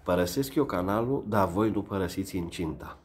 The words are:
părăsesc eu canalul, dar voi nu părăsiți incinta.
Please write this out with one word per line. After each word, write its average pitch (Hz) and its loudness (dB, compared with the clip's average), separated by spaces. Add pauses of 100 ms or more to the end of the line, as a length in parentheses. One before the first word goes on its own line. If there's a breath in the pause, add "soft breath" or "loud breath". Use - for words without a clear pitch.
părăsesc 90 0
eu 147 4
canalul, 104 0
dar 104 4
voi 101 2
nu 101 0
părăsiți 95 -2
incinta. 85 -6